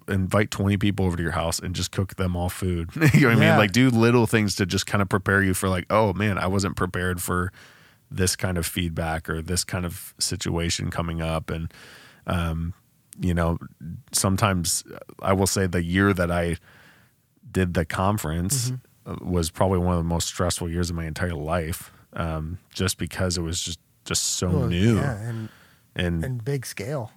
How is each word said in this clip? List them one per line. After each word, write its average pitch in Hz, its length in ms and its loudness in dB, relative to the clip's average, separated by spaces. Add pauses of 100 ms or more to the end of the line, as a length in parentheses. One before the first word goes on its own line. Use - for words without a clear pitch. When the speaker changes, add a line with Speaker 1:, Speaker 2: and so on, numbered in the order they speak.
Speaker 1:
invite 98 420 0
twenty 98 260 0
people 98 300 0
over 85 100 0
to 87 60 -2
your 80 100 -2
house 82 260 -2
and 90 160 -6
just 90 180 -4
cook - 240 -4
them 90 200 -2
all 90 120 0
food. 87 460 -4
<laughs> 156 200 4
You 147 80 8
know 123 60 8
what 117 40 6
I - 20 6
mean? 107 80 6
Speaker 2:
Yeah. 107 160 6
Speaker 1:
Like, 107 140 4
do 127 180 6
little 117 360 6
things 107 300 2
to 98 100 2
just 92 200 0
kinda 101 200 2
prepare 98 360 2
you 92 120 2
for, 95 140 0
like, 92 220 -2
"Oh 107 220 4
man, 98 260 0
I 87 80 -2
wasn't 95 300 0
prepared 90 460 -2
for 90 300 -2 (580)
this 95 260 0
kind 92 220 -2
of 80 80 -2
feedback 80 640 -4
or 82 140 -4
this 87 220 -2
kind 90 200 -4
of - 340 -10
situation 87 720 -2
coming 82 320 -4
up." 80 280 -4
And, 82 220 -6 (540)
um, 85 480 -2 (460)
you 87 140 0
know, 85 240 0 (540)
sometimes 95 720 0 (380)
I 98 100 2
will 95 140 4
say 98 200 0
the 90 160 0
year 98 320 4
that 87 160 0
I 85 260 0 (920)
did 92 240 2
the 87 100 2
conference, 95 840 -2
Speaker 2:
Mm-hmm. 127 60 -6 (440)
Speaker 1:
Was 87 300 -2
probably 95 280 2
one 90 180 2
of - 20 2
the 82 100 -2
most 85 200 -2
stressful 87 400 -2
years 85 220 -2
of 85 60 -6
my 82 100 -6
entire 85 280 -4
life, 78 580 -4 (220)
um, 80 440 -4 (160)
just - 240 -2
because 90 400 -2
it 87 40 -2
was 82 200 -4
just, - 160 -8 (260)
just - 180 -2 (140)
so 90 140 -2
Speaker 2:
Well, - 180 2
Speaker 1:
new. 98 280 4
Speaker 2:
yeah, 127 240 0
and, 113 280 -8 (480)
Speaker 1:
And 87 280 0
Speaker 2:
and 123 200 -6
big 139 220 -4
scale. 117 500 -8